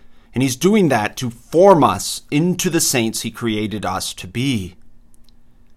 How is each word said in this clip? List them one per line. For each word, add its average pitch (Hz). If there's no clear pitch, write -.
And 120
he's 127
doing 196
that 107
to 123
form 170
us 101
into 175
the 165
saints 113
he 117
created 107
us 95
to -
be. 110